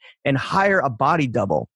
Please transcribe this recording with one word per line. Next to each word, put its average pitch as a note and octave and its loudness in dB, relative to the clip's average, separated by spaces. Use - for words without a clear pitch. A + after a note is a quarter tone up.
and C#3 0
hire G3 0
a C3+ 0
body C#3 0
double. G2 -2